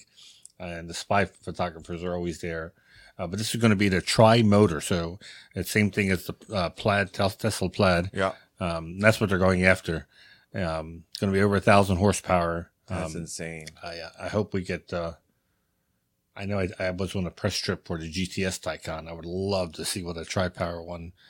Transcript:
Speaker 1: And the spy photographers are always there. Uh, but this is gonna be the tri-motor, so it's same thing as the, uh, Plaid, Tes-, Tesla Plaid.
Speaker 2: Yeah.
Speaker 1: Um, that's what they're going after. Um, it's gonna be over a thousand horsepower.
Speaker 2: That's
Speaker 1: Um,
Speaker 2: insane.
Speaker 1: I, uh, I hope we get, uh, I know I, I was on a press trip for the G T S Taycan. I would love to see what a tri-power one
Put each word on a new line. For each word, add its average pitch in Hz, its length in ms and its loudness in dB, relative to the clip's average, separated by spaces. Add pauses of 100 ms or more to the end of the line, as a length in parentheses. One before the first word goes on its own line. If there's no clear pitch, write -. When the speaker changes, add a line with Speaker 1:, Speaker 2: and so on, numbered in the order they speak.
(600)
Speaker 1:
And 85 280 -10
the 85 60 -12
spy 101 320 0
photographers 85 800 -8
are 90 100 -4
always 87 260 -4
there. 82 320 -8 (460)
Uh, 92 100 -6
but 90 120 -6
this 110 160 -4
is 113 60 -2
gonna 110 140 6
be 101 140 4
the 92 120 2
tri-motor, 107 800 6
so 85 380 -4 (360)
it's 92 160 -4
same 104 200 4
thing 98 200 0
as 90 160 -2
the, 95 80 -8 (200)
uh, 90 140 -2
Plaid, 101 440 0
Tes-, 101 220 -2
Tesla 101 340 -2
Plaid. 92 440 2
Speaker 2:
Yeah. 95 200 -2 (260)
Speaker 1:
Um, 85 400 -6
that's 107 200 4
what 104 100 2
they're 95 100 2
going 92 260 4
after. 87 420 0 (460)
Um, 82 580 -6
it's - 80 -14
gonna 98 140 0
be 98 80 4
over 101 140 4
a 95 60 2
thousand 101 360 6
horsepower. 87 720 0 (180)
Speaker 2:
That's 80 280 -6
Speaker 1:
Um, 87 60 -8
Speaker 2:
insane. 80 460 -12 (160)
Speaker 1:
I, 85 160 -12
uh, 80 100 -14 (120)
I 92 80 -8
hope 101 240 -2
we 95 100 -2
get, 87 300 -8
uh, 85 200 -4 (1200)
I 101 80 -8
know 101 140 -2
I, 92 80 0 (120)
I 92 120 -2
was 92 240 -6
on 92 100 -2
a 82 60 -6
press - 260 -4
trip - 300 -4
for 87 100 -6
the 80 120 -10
G 90 160 -4
T - 200 -4
S 92 140 -4
Taycan. 80 500 -10
I 85 40 -12
would 82 120 -12
love 92 480 -2
to - 120 -10
see 95 180 -6
what 85 140 -8
a 82 80 -8
tri-power 85 580 -4
one 87 280 -12 (180)